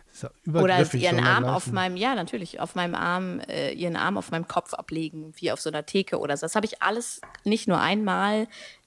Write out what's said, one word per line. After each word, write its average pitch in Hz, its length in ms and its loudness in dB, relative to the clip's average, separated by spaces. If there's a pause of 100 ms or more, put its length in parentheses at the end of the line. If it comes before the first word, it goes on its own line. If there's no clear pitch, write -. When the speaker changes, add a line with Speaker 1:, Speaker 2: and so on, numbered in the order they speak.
Speaker 1:
das - 80 -20
ist - 80 -16
ja - 80 -8
Speaker 2:
Oder 180 480 2
Speaker 1:
übergriffig 127 240 2
Speaker 2:
ihren 175 180 4
Arm 185 240 6
auf - 200 0
Speaker 1:
sondergleichen. 123 100 -4
Speaker 2:
meinem, 185 240 0
ja, 247 160 2
natürlich, 180 460 -4
auf - 140 -4
meinem 175 200 -2
Arm, 180 460 -2
äh, - 340 -4
ihren 170 220 -2
Arm 190 200 0
auf 185 140 -6
meinem 170 180 -4
Kopf - 260 -4
ablegen, 156 640 -8
wie 143 160 -2
auf 143 80 -4
so - 100 -6
einer 151 140 -4
Theke 190 340 0
oder 143 180 0
so. 160 100 -4
Das - 80 -4
hab 214 100 2
ich - 180 -6
alles 226 380 -2 (240)
nicht 214 240 2
nur 175 120 4
einmal, 208 680 2 (380)